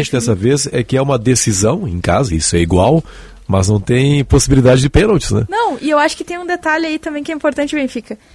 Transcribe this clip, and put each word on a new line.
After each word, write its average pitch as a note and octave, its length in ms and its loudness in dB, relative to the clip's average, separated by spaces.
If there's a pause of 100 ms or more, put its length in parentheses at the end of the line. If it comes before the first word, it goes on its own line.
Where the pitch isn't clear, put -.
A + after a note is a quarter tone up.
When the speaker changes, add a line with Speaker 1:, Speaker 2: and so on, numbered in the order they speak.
Speaker 1:
definir. C3 160 -2
Speaker 2:
dessa A#2 140 0
vez, A#2+ 380 0
é - 120 -2
que - 120 -4
é C3 60 2
uma C#3 160 0
decisão A2+ 680 0
em F2 120 -4
casa, F#2+ 340 0
isso D#2 200 -2
é E2+ 60 2
igual, F#2+ 420 2 (460)
mas F#2+ 200 2
não G#2 120 2
tem C3+ 440 2
possibilidade C3 560 4
de C#3 80 2
pênaltis, F3+ 440 2
né? G#2+ 160 0
Speaker 1:
Não, G4+ 320 -2
e D4+ 100 -4
eu D4+ 80 2
acho D#4 180 0
que - 80 -14
tem F4 140 -8
um F4+ 80 -10
detalhe E4 400 -2
aí D#4 140 -4
também D4 240 -8
que D#4+ 80 -8
é - 20 -6
importante, D4 400 -2
Benfica. B3+ 420 -6 (180)